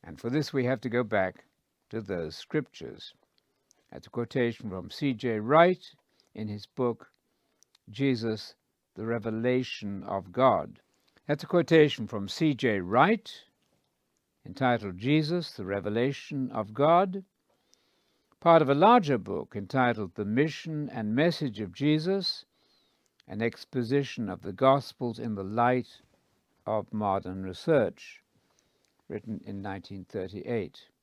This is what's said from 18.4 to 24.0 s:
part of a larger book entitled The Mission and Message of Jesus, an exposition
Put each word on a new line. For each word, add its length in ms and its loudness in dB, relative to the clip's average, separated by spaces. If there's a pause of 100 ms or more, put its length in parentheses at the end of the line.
part 220 8
of 60 2
a 60 4
larger 440 6
book 380 -6
entitled 580 0
The 100 -4
Mission 680 -2
and 240 -4
Message 460 0
of 120 -6
Jesus, 720 0 (840)
an 160 -6
exposition 840 -2